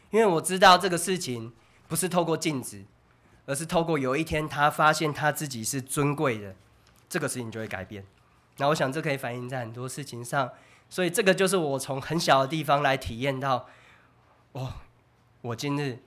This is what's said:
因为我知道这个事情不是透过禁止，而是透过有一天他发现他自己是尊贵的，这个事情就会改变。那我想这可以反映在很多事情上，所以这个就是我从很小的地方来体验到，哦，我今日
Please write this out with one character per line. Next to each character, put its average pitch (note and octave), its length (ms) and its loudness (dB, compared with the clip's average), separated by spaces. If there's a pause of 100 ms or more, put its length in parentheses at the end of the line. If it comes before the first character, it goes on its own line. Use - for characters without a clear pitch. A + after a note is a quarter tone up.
(100)
因 G#3 100 4
为 A3+ 40 6
我 E3+ 160 4
知 F3+ 160 -2
道 F#3 220 10
这 F#3+ 100 0
个 F3 80 0
事 F3+ 220 -2
情 A#2 340 -8 (360)
不 E3 80 -4
是 F3+ 120 -2
透 F3 160 2
过 D#3+ 120 0
禁 D#3 260 -2
止， G2+ 220 -16 (640)
而 C#3 80 -6
是 D#3+ 120 -6
透 E3+ 160 2
过 D#3+ 160 0
有 C3 180 0
一 D#3 60 0
天 D#3 260 -2
他 D3 220 2
发 D#3 220 4
现 D#3 200 0
他 D3+ 200 0
自 D3+ 160 -6
己 A#2 160 -8
是 C3+ 180 -4
尊 C#3+ 320 0
贵 C3+ 240 0
的， G2 160 -12 (540)
这 F3+ 100 -4
个 D3 80 -2
事 B2+ 140 -6
情 A2+ 100 -8
就 A2 80 -10
会 A2 80 -6
改 G2 180 -8
变。 G2 220 -14 (520)
那 C#3 100 2
我 D#3 60 6
想 D3 180 0
这 D#3 100 -4
可 D3+ 100 -2
以 C3+ 40 -2
反 B2 200 -8
映 B2 120 -8
在 C3 100 -6
很 A2+ 140 -8
多 B2 160 -10
事 C3+ 160 -10
情 A#2+ 200 -12
上， C3 280 -2 (360)
所 F#3 160 -2
以 F3+ 60 2
这 G3 100 0
个 F#3+ 140 6
就 F#3 140 2
是 F#3+ 80 2
我 D3 200 0
从 C3+ 240 -6
很 D#3 180 -2
小 D3 240 6
的 C3+ 40 0
地 D#3 160 -4
方 C#3+ 200 2
来 C#3 140 4
体 A#2+ 220 -8
验 C3 220 -2
到， C3 260 -2 (840)
哦， C3 200 -8 (720)
我 A#2 120 -6
今 C#3+ 220 -4
日 C#3 300 -6